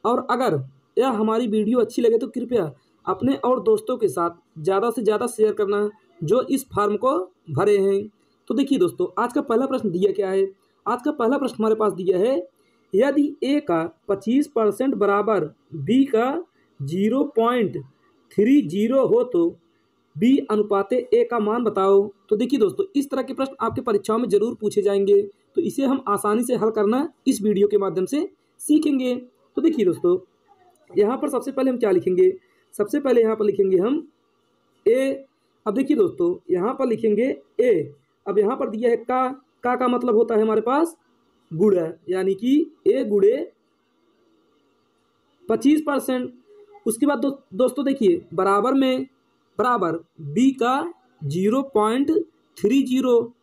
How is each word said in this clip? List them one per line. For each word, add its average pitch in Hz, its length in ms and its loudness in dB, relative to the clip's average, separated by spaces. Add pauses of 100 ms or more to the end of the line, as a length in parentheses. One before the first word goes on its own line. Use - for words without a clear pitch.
और 226 280 0
अगर 240 280 0 (380)
यह 262 120 2
हमारी 220 400 0
वीडियो 220 300 2
अच्छी 226 220 0
लगे 226 160 4
तो 254 120 -2
कृपया 240 420 -2 (340)
अपने 247 300 0
और 247 280 0
दोस्तों 220 340 0
के 220 120 0
साथ 170 280 -2 (220)
ज़्यादा 196 320 0
से 240 100 -6
ज़्यादा 220 260 0
शेयर 214 260 0
करना 208 360 -2 (340)
जो 214 200 2
इस 262 240 -4
फॉर्म 208 300 -2
को 262 200 0 (340)
भरे 202 280 2
हैं। 196 200 0 (500)
तो 226 40 -4
देखिए 269 260 0
दोस्तों, 180 280 0 (120)
आज 240 140 -4
का 285 100 0
पहला 233 220 0
प्रश्न 247 260 -4
दिया 185 220 0
क्या 196 160 -2
है। 196 180 0 (380)
आज 240 160 -4
का 302 120 -2
पहला 254 240 0
प्रश्न 262 180 -4
हमारे 220 200 0
पास 214 180 -2
दिया 180 260 -2
है, 254 180 2 (560)
यदि 269 300 2 (200)
ए 285 180 0
का 165 220 -2 (260)
पच्चीस 220 380 0
परसेंट 233 480 0
बराबर 202 480 0 (320)
B 208 300 2
का 269 380 0 (360)
ज़ीरो 196 440 -2 (100)
पॉइंट 226 420 0 (560)
थ्री 254 320 4
ज़ीरो 226 440 0
हो 226 180 4
तो 170 240 0 (680)
B 240 220 4 (100)
अनुपाते 208 480 0 (160)
ए 233 120 4
का 240 160 -2
मान 220 240 -2
बताओ। 196 380 2 (280)
तो 214 60 2
देखिए 247 240 -2
दोस्तों, 190 260 0 (100)
इस 277 140 -2
तरह 262 120 -4
के 262 120 -8
प्रश्न 269 280 -6
आपके 226 200 -4
परीक्षाओं 220 380 -2
में 247 100 -2
जरूर 208 260 0
पूछे 208 260 -2
जाएंगे, 202 400 2
तो - 400 -6
इसे 269 240 -2
हम 269 220 0
आसानी 208 360 0
से 247 120 -2
हल 208 160 0
करना 220 360 0 (200)
इस 208 140 -2
वीडियो 202 260 2
के 208 100 0
माध्यम 185 280 0
से 302 220 -4 (340)
सीखेंगे। 277 540 0 (420)
तो 262 40 -2
देखिए 254 240 0
दोस्तों, 175 320 2 (720)
यहाँ 208 280 0
पर 285 120 -4
सबसे 262 220 -4
पहले 262 200 0
हम 247 60 -4
क्या 208 140 0
लिखेंगे, 185 400 4 (420)
सबसे 208 260 -2
पहले 247 220 4
यहाँ 220 140 2
पर 214 100 -2
लिखेंगे 190 320 2
हम 254 240 0 (840)
ए। 269 420 0 (380)
अब 214 80 -2
देखिए 269 240 0
दोस्तों, 180 380 0 (160)
यहाँ 185 220 -2
पर 269 140 -4
लिखेंगे 226 480 0 (260)
ए। 180 320 0 (320)
अब 196 140 0
यहाँ 214 180 0
पर 247 120 -6
दिया 226 200 -2
है 233 80 2
का, 254 300 -2 (360)
का 247 120 0
का 254 120 -2
मतलब 247 280 0
होता 226 200 2
है 214 60 4
हमारे 220 220 2
पास 285 320 0 (560)
गुणा, 175 340 2 (220)
यानी 185 280 -2
कि 233 140 -4 (380)
ए 254 180 2
गुणे 208 300 4 (2250)
पच्चीस 285 320 2
परसेंट। 262 520 -4 (520)
उसके - 200 0
बाद 285 140 0
दो-, 269 120 -2 (220)
दोस्तों 254 320 0
देखिए, 214 360 2 (100)
बराबर 202 420 0
में, 262 340 0 (520)
बराबर 202 380 0 (260)
B 208 300 2
का 269 380 -2 (300)
ज़ीरो 190 480 -2
पॉइंट 226 420 0 (460)
थ्री 262 260 2
ज़ीरो। 254 320 2 (280)